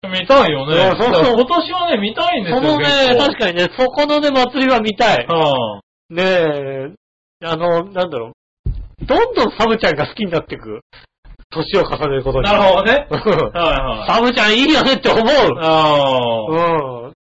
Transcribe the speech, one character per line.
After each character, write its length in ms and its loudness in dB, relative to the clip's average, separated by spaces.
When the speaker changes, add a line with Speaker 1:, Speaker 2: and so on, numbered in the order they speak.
Speaker 1:
見 180 -6
た 200 4
い 60 0
よ 160 -4
ね。 60 0
Speaker 2:
う 40 2
ん、 20 -6
そ 0 -
う 60 -2
そ 80 2
う。 20 0
Speaker 1:
だ 100 4
か 60 4
ら 60 2
今 120 2
年 260 -2
は 180 -2
ね、 80 0
見 160 -4
た 200 0
い 60 -4
ん 40 -6
で 60 -6
す 40 -2
よ、 60 0
Speaker 2:
そ 60 0
の 120 0
ね、 60 -2
Speaker 1:
結 320 2
構。 100 2
Speaker 2:
確 120 -2
か 120 0
に 60 -6
ね、 200 0
そ 100 2
こ 200 0
の 140 0
ね、 100 0
祭 360 0
り 40 2
は 100 2
見 160 -4
た 180 2
い。 140 -2
Speaker 1:
う 60 -2
ん。 20 -4
Speaker 2:
ね 60 -2
え、 680 -2
あ 120 -4
の、 280 0
な 200 -4
ん 60 -8
だ 80 -6
ろ 100 -8
う。 40 -18
ど 260 2
ん 40 -8
ど 140 2
ん 100 -2
サ 80 2
ブ 100 2
ち 100 -4
ゃ 40 2
ん 60 -2
が 100 -4
好 80 -14
き 100 -6
に 60 -6
な 100 -2
っ 60 -16
て 100 -12
く。 240 -14
年 280 -4
を 40 2
重 160 -4
ね 80 -2
る 80 -2
こ 80 -2
と 80 0
に。 40 0
Speaker 1:
な 100 2
る 80 2
ほ 160 4
ど 60 0
ね。 260 2
Speaker 2:
う 40 -2
ん。 40 -4
Speaker 1:
は 80 -8
い 20 2
は 540 -2
い。 40 -4
Speaker 2:
サ 120 2
ブ 100 2
ち 80 -2
ゃ 80 2
ん 60 2
い 60 2
い 120 4
よ 120 4
ね 100 2
っ 60 -4
て 100 0
思 100 2
う。 40 2
Speaker 1:
あ 880 2
あ。 40 -2
Speaker 2:
う 20 -14
ん。 40 -18